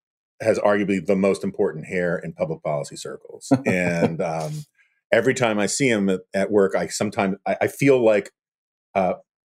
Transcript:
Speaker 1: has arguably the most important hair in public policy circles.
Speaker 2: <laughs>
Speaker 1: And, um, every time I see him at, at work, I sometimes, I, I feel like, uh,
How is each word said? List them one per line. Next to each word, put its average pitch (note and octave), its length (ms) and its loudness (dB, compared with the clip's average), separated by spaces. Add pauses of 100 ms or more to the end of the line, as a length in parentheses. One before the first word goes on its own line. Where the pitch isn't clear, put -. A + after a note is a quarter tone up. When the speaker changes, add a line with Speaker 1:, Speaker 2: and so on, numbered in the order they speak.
(400)
Speaker 1:
has A2 200 2
arguably G2+ 440 0
the G2+ 120 2
most F#2+ 260 2
important F#2 440 -4
hair F2 300 -2
in E2 160 -10
public D#2+ 300 -6
policy D2 320 -6
circles. - 640 -16
Speaker 2:
<laughs> C3+ 80 -8
Speaker 1:
And, F2 560 -2
um, D#2+ 300 -6 (600)
every A#2 220 4
time A2 240 0
I G2+ 80 2
see C#3 220 0
him G#2 200 2
at, F#2 120 0 (140)
at G2 180 0
work, G2 240 4
I F2 100 -2
sometimes, G2+ 580 -2
I, G2 180 -2
I G#2+ 40 2
feel C3 380 2
like, G#2+ 260 4 (640)
uh, F#2 200 0 (300)